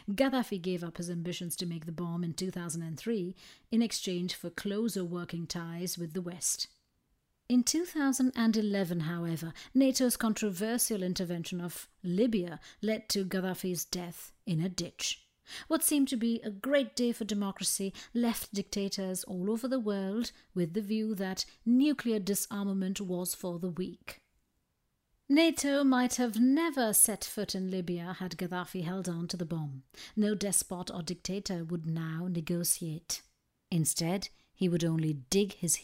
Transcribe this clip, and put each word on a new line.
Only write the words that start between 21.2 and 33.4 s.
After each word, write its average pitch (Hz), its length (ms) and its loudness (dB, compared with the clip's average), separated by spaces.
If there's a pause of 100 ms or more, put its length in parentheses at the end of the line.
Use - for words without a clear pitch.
nuclear 240 560 4
disarmament 196 800 0
was 180 340 -2
for 175 240 -4
the 180 120 -2
weak. 175 520 -6 (1080)
nato 285 560 6
might 254 320 4
have 226 240 2
never 269 520 4
set 208 320 4
foot - 300 -4
in 185 160 -2
Libya 180 480 -4
had 180 180 -6
Gaddafi 180 480 -4
held 180 240 -2
on 170 200 -2
to 185 80 -4
the 170 180 -4
bomb. 147 280 -4 (340)
No 214 200 4
despot 180 560 -2
or 180 100 -6
dictator 180 640 -4
would 165 220 -4
now 160 420 -2
negotiate. 170 920 -2 (480)